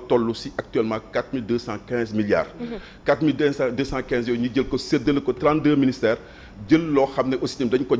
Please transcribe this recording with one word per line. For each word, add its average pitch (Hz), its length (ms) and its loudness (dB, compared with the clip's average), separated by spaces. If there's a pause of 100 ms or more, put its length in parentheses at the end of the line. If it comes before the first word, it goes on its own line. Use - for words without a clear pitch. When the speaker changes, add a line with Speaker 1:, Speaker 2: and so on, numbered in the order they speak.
Speaker 1:
toll 117 280 2
si - 240 -10
actuellement 110 420 -2 (120)
quatre 120 200 -4
mille 123 140 -4
deux 117 120 0
cent 107 280 -6
quinze 117 260 -2
milliards. 101 360 2 (120)
Speaker 2:
Mhm. 240 60 -8 (400)
Speaker 1:
Quatre 143 160 2
mille 151 140 4
deux 139 480 0
cent 131 180 -4
quinze 120 260 -2
yooyu 120 120 0
ñu 123 140 -2
jël 127 140 0
ko 135 80 -2
séddale 139 460 0
ko 127 100 0
trente-deux 151 440 2
ministères, 120 420 2 (500)
jël 160 180 4
loo 139 200 4
xam 131 240 -2
ne 131 100 0
aussi 139 240 -4
dañ 127 220 0
ko 139 140 2